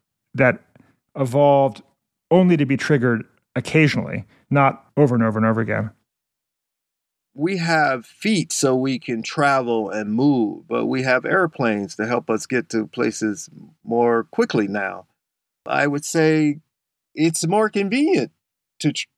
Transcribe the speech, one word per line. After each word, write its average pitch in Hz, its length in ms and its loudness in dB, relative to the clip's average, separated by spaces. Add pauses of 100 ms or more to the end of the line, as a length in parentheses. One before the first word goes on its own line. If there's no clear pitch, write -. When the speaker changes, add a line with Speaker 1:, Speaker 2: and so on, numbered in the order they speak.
(340)
Speaker 1:
that 123 260 2 (540)
evolved 139 680 2 (480)
only 180 260 6
to 143 100 2
be 135 100 0
triggered 120 460 0 (320)
occasionally, 113 680 0 (260)
not 139 340 2 (120)
over 139 180 4
and 117 80 2
over 110 160 0
and 110 80 2
over 113 140 0
again. 110 300 -4 (1400)
Speaker 2:
We 180 240 -2
have 151 480 0
feet 190 440 -2
so 131 240 0
we 131 240 -2
can 117 240 -6
travel 120 680 0
and 107 220 -6
move, 117 540 0
but 117 200 -4
we 131 160 -2
have 127 220 0
airplanes 120 720 -2
to 107 100 -4
help 120 240 -4
us 110 160 -2
get 123 240 -4
to 110 160 -2
places 110 600 -4 (360)
more 117 400 0
quickly 120 420 -2
now. 95 400 -8 (580)
I 139 220 0
would 147 180 -4
say 156 560 2 (540)
it's 165 320 -2
more 208 220 2
convenient 214 640 0 (480)
to 151 120 0
tr-, - 140 -8 (120)